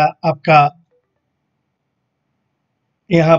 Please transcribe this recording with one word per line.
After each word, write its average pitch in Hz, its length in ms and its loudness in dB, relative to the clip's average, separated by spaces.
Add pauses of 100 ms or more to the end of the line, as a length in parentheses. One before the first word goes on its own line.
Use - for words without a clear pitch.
(260)
आपका 156 340 0 (2500)
यहाँ 165 300 2